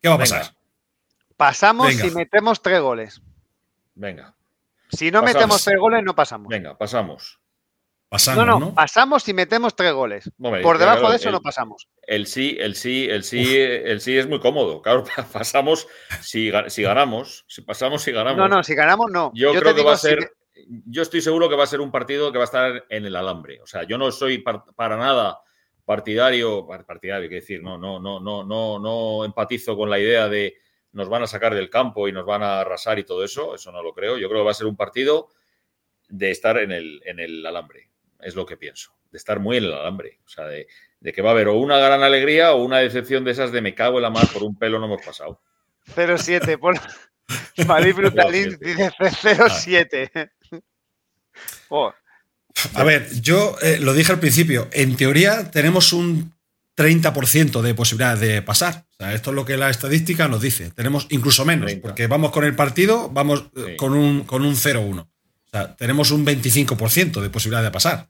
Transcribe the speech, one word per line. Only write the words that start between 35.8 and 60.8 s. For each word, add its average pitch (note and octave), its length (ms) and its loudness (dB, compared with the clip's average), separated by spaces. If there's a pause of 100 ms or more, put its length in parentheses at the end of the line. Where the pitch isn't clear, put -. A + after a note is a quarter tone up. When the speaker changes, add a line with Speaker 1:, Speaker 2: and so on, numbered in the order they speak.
Speaker 2:
de F#2+ 240 -4
estar A2+ 260 0
en G#2 140 -4
el, D#2+ 320 -12
en F2 160 -14
el E2 260 -12
alambre, E2 440 -14 (300)
es F2+ 140 -16
lo F#2 120 -8
que E2 100 -18
pienso, - 400 -20 (160)
de - 60 -20
estar G#2+ 200 -4
muy A2 200 -2
en A2 60 -2
el E2+ 100 -4
alambre, E2 500 -10
o - 40 -20
sea, D#2 180 -16
de, D2+ 200 -14 (320)
de - 140 -12
que F#2+ 100 -6
va G#2 60 4
a A2+ 40 6
haber A2 160 4
o G#2 60 2
una C#3 240 2
gran C#3 240 6
alegría C#3+ 500 4
o B2 120 2
una C3 140 2
decepción B2+ 460 0
de B2+ 80 -2
esas B2 200 -4
de A#2+ 80 -2
"me G2+ 140 -6
cago B2 240 0
en B2 40 0
la A#2 80 0
mar, A2+ 220 4
por G2+ 100 -6
un G#2+ 160 -8
pelo A2+ 220 -2
no A2 60 -6
hemos G#2 180 -6
pasado". - 360 -16 (540)
Speaker 3:
Cero F3 240 0
siete, E3 400 -2
por E3+ 160 2 (460)
Speaker 2:
<laughs> - 480 -4
Speaker 3:
Madrid F3 260 6
Brutalín F#3 640 2
Speaker 2:
Cero - 0 -
siete. C#3+ 80 -10
Speaker 3:
dice F#3 540 0
"cero G#3 300 6
siete". E3 840 -2 (1400)
Oh. C#3+ 240 0 (840)
Speaker 1:
A C3+ 100 4
ver, D3 220 4 (140)
yo, F#3+ 400 2
eh, D#3+ 200 2
lo C3+ 120 2
dije D#3+ 200 4
al F3+ 80 0
principio, C#3+ 520 2
en C3 240 0
teoría E3 540 2
tenemos E3 420 4
un E3+ 400 -2 (420)
treinta D#3+ 380 4
por C3 140 -2
ciento C3+ 360 2
de A#2 120 0
posibilidad A#2 420 0
de G#2+ 240 0
pasar. E3 520 -2
O - 40 -20
sea, G2 180 -8
esto A2+ 160 -6
es C#3 60 -4
lo C3+ 80 -4
que C3 140 -4
la C3+ 100 2
estadística D#3+ 580 0
nos A#2 140 0
dice. G#2+ 300 -4
Tenemos C3+ 400 -4